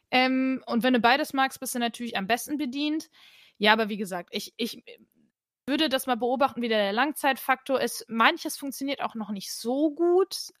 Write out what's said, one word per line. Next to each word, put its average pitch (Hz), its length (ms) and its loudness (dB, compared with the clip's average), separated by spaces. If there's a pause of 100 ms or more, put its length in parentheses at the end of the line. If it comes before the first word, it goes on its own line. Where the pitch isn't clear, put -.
(100)
Ähm, 262 560 2
und 233 160 0
wenn 254 100 4
du 247 80 4
beides 262 320 4
magst, 269 260 0
bist - 160 -8
du 254 40 -4
natürlich 233 400 -4
am 196 80 -4
besten 240 320 -2
bedient. 294 500 -4 (480)
Ja, 208 160 6
aber 220 160 2
wie 214 80 -4
gesagt, 180 360 -6
ich, - 260 -8
ich - 260 -6 (840)
würde 302 220 2
das 254 180 -2
mal 254 100 0
beobachten, 247 440 0
wie 240 80 -2
der 208 240 2
Langzeitfaktor 262 880 0
ist. - 280 -4
Manches 262 500 2
funktioniert 277 420 -6
auch - 140 -6
noch 214 160 -8
nicht 202 240 -8
so 285 400 0
gut. 349 420 2 (240)